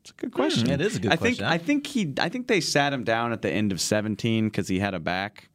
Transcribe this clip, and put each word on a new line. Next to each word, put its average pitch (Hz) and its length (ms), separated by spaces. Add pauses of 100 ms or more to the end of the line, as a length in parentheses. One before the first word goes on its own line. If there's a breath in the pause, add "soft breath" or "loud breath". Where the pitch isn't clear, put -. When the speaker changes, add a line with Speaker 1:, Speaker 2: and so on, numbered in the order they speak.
Speaker 1:
it's - 120
a - 20
good - 160
Speaker 2:
Hmm, - 60
Speaker 1:
question. 294 320
Speaker 2:
that 139 120
is 208 160
a 202 40
good 185 120
Speaker 1:
I - 40
think, - 40 (180)
Speaker 2:
question. 98 60
Speaker 1:
I 160 140
think 285 300
he, 170 300
I 160 120
think 247 160
they 208 140
sat 143 320
him 123 120
down 117 280
at 110 100
the 104 80
end 101 220
of 85 100
seventeen 107 680
'cause 101 200
he 95 100
had 98 160
a 87 60
back 92 540